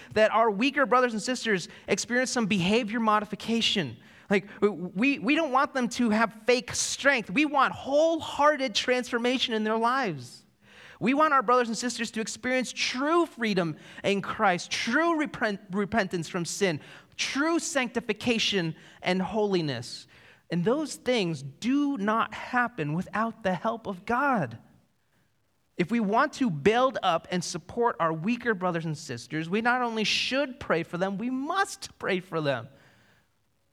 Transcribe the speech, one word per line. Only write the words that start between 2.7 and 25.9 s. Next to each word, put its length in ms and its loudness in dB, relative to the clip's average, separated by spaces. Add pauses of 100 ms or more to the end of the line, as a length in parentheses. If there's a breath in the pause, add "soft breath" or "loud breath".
modification. 1000 0 (320 loud breath)
Like, 180 2 (140 loud breath)
we, 560 0
we 160 0
don't 180 0
want 220 2
them 160 -2
to 220 0
have 200 2 (140)
fake 300 2
strength. 560 0
We 140 2
want 280 2
wholehearted 1000 2
transformation 800 0
in 80 0
their 140 0
lives. 680 -2 (560 loud breath)
We 160 2
want 180 4
our 80 6
brothers 260 4
and 100 -4
sisters 340 -4
to 100 -4
experience 500 -2
true 540 2
freedom 500 0 (280 loud breath)
in 180 0
Christ, 480 0
true 480 0
repent-, 440 -4 (100)
repentance 580 -2
from 160 -4
sin, 340 0 (380 loud breath)
true 400 0
sanctification 1160 -2 (260 loud breath)
and 180 0
holiness. 840 -2 (460 loud breath)
And 120 0
those 320 0
things 460 -2
do 560 -2
not 380 0
happen 580 -2
without 480 -4
the 140 0
help 320 -4
of 180 -10
God. 540 0 (1160)
If 140 -2